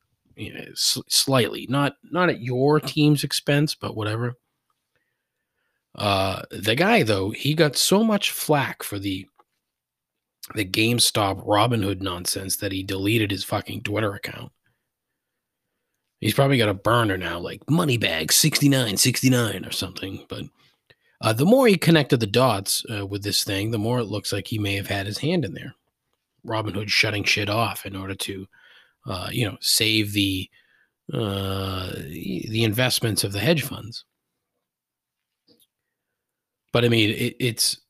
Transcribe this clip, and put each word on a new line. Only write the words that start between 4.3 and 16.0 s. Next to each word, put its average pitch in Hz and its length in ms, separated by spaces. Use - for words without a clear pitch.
Uh, 98 560
the 107 240
guy, 190 280
though, 104 280
he 139 220
got 156 220
so 202 280
much 214 280
flack - 520
for 101 160
the, 98 280
the 107 80
GameStop 101 840
Robinhood 104 540
nonsense 92 580
that 101 140
he 95 120
deleted 98 480
his 95 120
fucking 104 380
Twitter 104 320
account. - 380